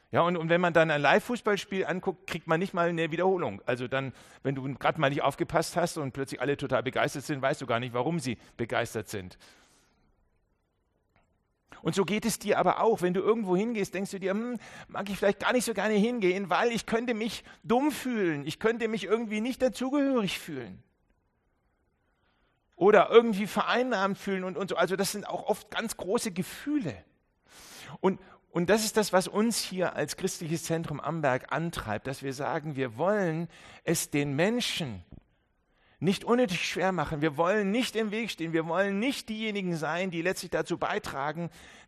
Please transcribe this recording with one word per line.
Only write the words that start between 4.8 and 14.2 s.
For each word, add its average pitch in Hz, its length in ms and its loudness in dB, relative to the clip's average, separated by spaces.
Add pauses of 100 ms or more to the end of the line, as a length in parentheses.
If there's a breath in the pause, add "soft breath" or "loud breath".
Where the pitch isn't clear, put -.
mal 139 80 6
nicht 139 120 0
aufgepasst 160 540 0
hast 170 220 0
und 139 160 -4
plötzlich 139 260 -6
alle 139 160 0
total 127 260 0
begeistert 120 440 -2
sind, 143 160 -4
weißt 135 180 0
du 135 60 -10
gar 117 160 0
nicht, 123 120 -6
warum 143 260 -2
sie 123 180 -4 (180 loud breath)
begeistert 117 540 -2
sind. 92 280 -10 (2500 loud breath)
Und 165 120 0
so 196 120 2
geht 202 200 0
es 220 140 0
dir 196 180 2
aber 175 220 4
auch. 202 220 2
Wenn 180 120 2
du 190 60 0
irgendwo 190 380 2
hingehst, 214 360 -2
denkst 190 180 -6
du 196 80 -8
dir, 185 120 -2